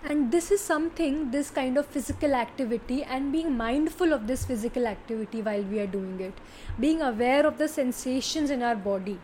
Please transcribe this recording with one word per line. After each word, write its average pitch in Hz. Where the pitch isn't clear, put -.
And 294
this 339
is 403
something, 311
this 285
kind 262
of 294
physical 277
activity 240
and 269
being 320
mindful 294
of 214
this 262
physical 240
activity 220
while 202
we 202
are 202
doing 190
it, 190
being 320
aware 254
of 302
the 302
sensations 269
in 247
our 240
body 196